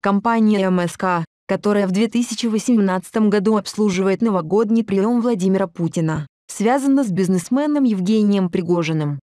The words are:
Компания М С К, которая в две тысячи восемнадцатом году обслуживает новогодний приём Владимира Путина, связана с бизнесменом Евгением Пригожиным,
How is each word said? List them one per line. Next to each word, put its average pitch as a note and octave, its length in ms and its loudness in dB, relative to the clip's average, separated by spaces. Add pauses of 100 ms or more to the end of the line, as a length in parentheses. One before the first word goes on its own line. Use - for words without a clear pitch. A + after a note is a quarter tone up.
Компания G#3+ 560 2
М F#3 220 0
С E3+ 160 -4
К, F3+ 260 -2 (240)
которая G3+ 400 0
в F#3+ 40 -2
две G#3+ 180 0
тысячи A#3+ 380 -4
восемнадцатом G#3+ 840 0
году G#3 260 2
обслуживает F#3+ 640 -2
новогодний G#3+ 640 0
приём A3 380 0
Владимира F#3+ 440 0
Путина, D#3+ 640 -4 (200)
связана C4+ 580 0
с G#3 40 -4
бизнесменом G#3+ 760 0
Евгением G3+ 640 2
Пригожиным, D#3+ 720 -2 (100)